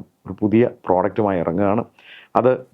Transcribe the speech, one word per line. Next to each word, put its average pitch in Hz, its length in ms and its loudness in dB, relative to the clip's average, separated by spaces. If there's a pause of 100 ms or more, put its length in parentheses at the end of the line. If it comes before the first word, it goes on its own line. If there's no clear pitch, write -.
(260)
ഒരു - 160 -12
പുതിയ 107 220 2 (220)
പ്രോഡക്റ്റുമായി 95 580 0
ഇറങ്ങുകയാണ്. 101 400 -2 (560)
അത് 120 120 4 (220)